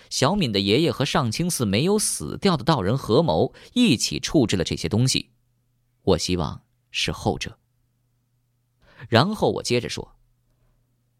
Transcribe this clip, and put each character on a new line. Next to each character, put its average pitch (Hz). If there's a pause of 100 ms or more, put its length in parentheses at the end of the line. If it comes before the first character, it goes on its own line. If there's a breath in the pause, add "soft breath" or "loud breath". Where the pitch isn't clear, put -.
小 151
敏 151
的 98
爷 101
爷 151
和 131
上 131
清 170
寺 151
没 104
有 202
死 -
掉 180
的 139
道 139
人 107
合 123
谋， 82 (200 loud breath)
一 233
起 76
处 127
置 101
了 82
这 78
些 -
东 117
西。 - (720)
我 87
希 90
望 - (260)
是 -
后 -
者。 - (1500 loud breath)
然 165
后 135
我 95
接 120
着 76
说， - (1040)